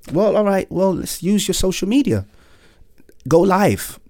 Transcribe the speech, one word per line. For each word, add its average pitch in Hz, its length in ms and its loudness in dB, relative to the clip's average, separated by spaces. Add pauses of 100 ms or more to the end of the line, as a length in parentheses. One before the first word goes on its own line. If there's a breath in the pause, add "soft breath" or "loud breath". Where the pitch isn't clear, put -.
(100)
well, 190 260 2
all 208 100 2
right, 196 240 0
well, 185 320 -2
let's - 220 -10 (100)
use 202 160 0
your 180 40 -2
social 190 340 -2
media. 196 360 0 (1000 soft breath)
Go 240 200 4
live. 185 380 2 (280)